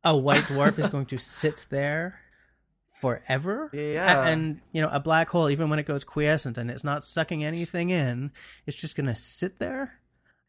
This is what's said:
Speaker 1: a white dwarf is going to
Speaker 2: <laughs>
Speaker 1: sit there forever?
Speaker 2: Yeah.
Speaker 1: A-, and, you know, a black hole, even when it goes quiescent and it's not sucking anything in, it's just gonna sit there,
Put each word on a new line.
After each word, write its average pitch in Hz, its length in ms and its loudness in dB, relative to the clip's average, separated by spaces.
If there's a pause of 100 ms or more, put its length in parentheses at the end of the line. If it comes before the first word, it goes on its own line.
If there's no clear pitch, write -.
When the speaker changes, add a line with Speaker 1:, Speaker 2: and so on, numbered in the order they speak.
Speaker 1:
a 156 140 4
white 143 280 4
dwarf 143 340 2
is - 100 0
going 139 180 -2
to 127 120 -8
Speaker 2:
<laughs> - 220 -2
Speaker 1:
sit - 300 -2
there 147 480 -4 (800)
forever? 156 720 -2
Speaker 2:
Yeah. 151 520 2
Speaker 1:
A-, 160 80 4
and, 160 280 -2 (120)
you 160 100 0
know, 151 80 2
a 143 100 0
black 160 280 4
hole, 165 220 4
even 151 200 2
when 151 80 2
it 147 80 -4
goes 143 180 -4
quiescent 147 540 0
and 120 120 -4
it's 123 140 -10
not 147 200 -4
sucking 156 400 -2
anything 170 460 -4
in, 139 420 0 (340)
it's 143 100 -6
just - 200 -6
gonna 135 200 0
sit - 420 -2
there, 262 360 -6 (540)